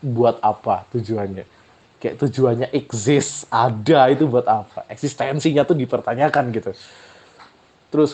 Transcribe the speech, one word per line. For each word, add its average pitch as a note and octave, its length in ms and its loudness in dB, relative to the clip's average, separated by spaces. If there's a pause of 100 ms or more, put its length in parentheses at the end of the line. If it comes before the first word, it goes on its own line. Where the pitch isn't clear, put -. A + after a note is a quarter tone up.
buat A#2+ 400 0
apa G#2+ 560 -2
tujuannya. G2+ 480 -6 (580)
Kayak - 160 -6
tujuannya B2+ 560 0
exist, C3+ 720 -2
ada B2 640 4
itu C#3+ 160 2
buat A#2+ 240 2
apa. - 400 -4
Eksistensinya C#3+ 720 -2
tuh D3+ 160 0
dipertanyakan B2+ 720 -2
gitu. G#2+ 240 -6 (1200)
Terus D3+ 200 4